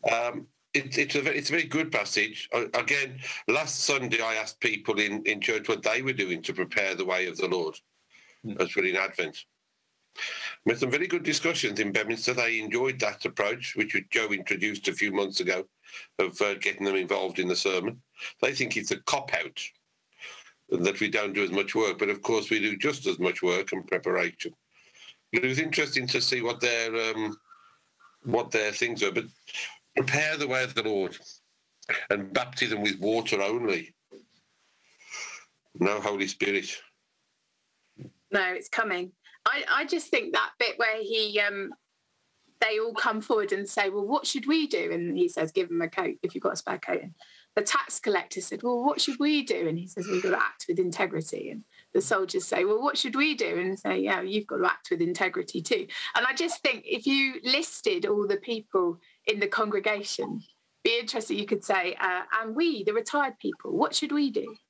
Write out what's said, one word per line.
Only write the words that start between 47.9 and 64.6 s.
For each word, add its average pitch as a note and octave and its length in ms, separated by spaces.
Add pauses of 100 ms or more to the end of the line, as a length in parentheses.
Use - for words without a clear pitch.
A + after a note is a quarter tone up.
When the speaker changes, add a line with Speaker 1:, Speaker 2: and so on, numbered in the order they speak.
Speaker 3:
collector F#3+ 400
said, - 220
"Well, A#3+ 220
what D4 160
should B3+ 180
we D4 240
do?" F3 260
And E3 100
he F3+ 80
says, F#3 220
"We've F#3 140
got F#3+ 80
to F#3 120
act - 260
with E3+ 100
integrity." - 720
And G#3+ 140 (280)
the F#3+ 80
soldiers F#3+ 460
say, F#3 180
"Well, G#3+ 180
what C#4+ 140
should B3+ 200
we D4 180
do?" E3+ 240
And F#3+ 200
say, F#3+ 200
"Yeah, F#3 240
you've G#3 240
got - 120
to F3+ 80
act - 240
with E3+ 120
integrity F3+ 580
too." - 260 (300)
And A#3 100
I C4 60
just E4 300
think B3 240
if A3+ 200
you C4+ 380
listed A#3+ 600
all G#3 200
the G3 120
people G3 600 (280)
in G#3 140
the G3+ 80
congregation, G#3 920 (440)
be A#3 140
interesting, G#3+ 400
you G3+ 80
could G3+ 180
say, F3+ 360
uh, F3+ 220 (180)
"And A3+ 160
we, D4+ 280
the G#3 100
retired C4 460
people, - 360
what D4 180
should C#4+ 180
we C#4+ 180
do? A3 260 (140)